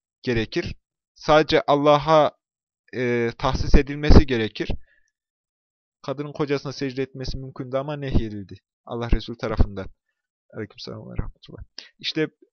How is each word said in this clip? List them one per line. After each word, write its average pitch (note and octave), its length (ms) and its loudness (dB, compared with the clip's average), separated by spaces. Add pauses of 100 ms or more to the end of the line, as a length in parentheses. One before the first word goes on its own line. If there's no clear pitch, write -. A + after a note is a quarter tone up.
(240)
gerekir. - 520 -4 (400)
Sadece D#3 520 4
Allah'a, D3 640 4 (640)
e, A#2+ 420 0
tahsis C#3 380 2
edilmesi D3 500 8
gerekir. A#2 440 -4 (1300)
Kadının C#3+ 320 -10
kocasına C#3 400 -4
secde C3+ 280 -6
etmesi C3 360 -6
mümkündü C3 400 -8
ama D3 180 -6
nehyedildi. A2 600 -4 (300)
Allah A#2+ 260 -6
Resulü A#2 260 -4
tarafından. G#2 500 -4 (640)
Aleykümselam A2 560 -14
ve A#2+ 80 -16
rahmetullah. - 460 -10 (360)
İşte, D#3 300 -4 (240)